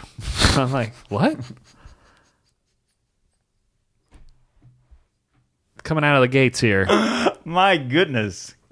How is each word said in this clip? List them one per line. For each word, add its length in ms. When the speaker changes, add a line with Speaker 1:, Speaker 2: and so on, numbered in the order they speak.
Speaker 1:
<laughs> 340
I'm 140
like, 220
"What?" 280
Coming 200
out 120
of 60
the 60
gates 320
here. 280
Speaker 2:
<gasps> 580
My 320
goodness. 760